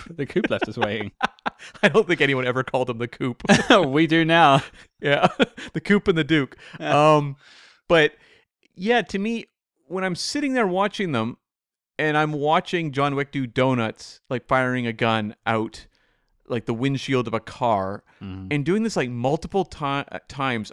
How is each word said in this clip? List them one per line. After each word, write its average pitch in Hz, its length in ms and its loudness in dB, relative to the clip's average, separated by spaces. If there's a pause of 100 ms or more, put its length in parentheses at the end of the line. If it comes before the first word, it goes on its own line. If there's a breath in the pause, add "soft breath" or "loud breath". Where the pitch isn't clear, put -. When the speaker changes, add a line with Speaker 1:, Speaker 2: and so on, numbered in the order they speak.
Speaker 1:
The 160 160 -8
Coop - 260 -4
left 104 180 -2
us 107 100 -8
waiting. 104 320 -4 (360)
Speaker 2:
<laughs> - 360 -10
I 175 60 4
don't 170 180 2
think 170 140 0
anyone 135 260 2
ever 127 160 0
called 127 280 -2
him 117 80 -6
the 117 100 -6
Coop. - 340 -6 (160)
<laughs> - 120 -2
Speaker 1:
<laughs> 196 180 6
We 147 180 2
do 160 180 4
now. 156 380 6 (380 loud breath)
Speaker 2:
Yeah, 143 260 2 (240)
<laughs> - 220 -18
the 165 80 -6
Coop 202 260 0
and 190 100 2
the 160 60 2
Duke. 147 340 0 (220 loud breath)
Speaker 1:
Yeah. 151 380 6
Speaker 2:
Um, 143 180 0 (540 loud breath)
but 160 240 4 (640 soft breath)
yeah, 220 260 0
to 196 160 -6
me, 226 280 -4 (420)
when 185 160 -6
I'm 185 100 -2
sitting 285 400 -4
there 240 140 2
watching 190 420 -2
them, 117 280 -2 (600)
and 151 180 0
I'm 151 160 2
watching 156 600 -2
John 139 240 0
Wick 139 160 -6
do 135 160 -4
donuts, 123 720 -2 (100)
like 123 160 -6
firing 127 400 0
a 113 60 -4
gun 110 420 0 (100)
out, 113 440 -4 (580)
like 120 200 -6
the 120 80 -2
windshield 131 520 -2
of 110 80 -6
a 110 60 -2
car, 101 640 -2 (180)
Speaker 1:
Mm. 95 300 -12
Speaker 2:
and 147 120 0
doing 202 200 0
this, 220 100 -4
like, 135 160 -2
multiple 139 540 -2
ti-, - 200 -14
uh, 139 200 -4 (240)
times 127 440 -4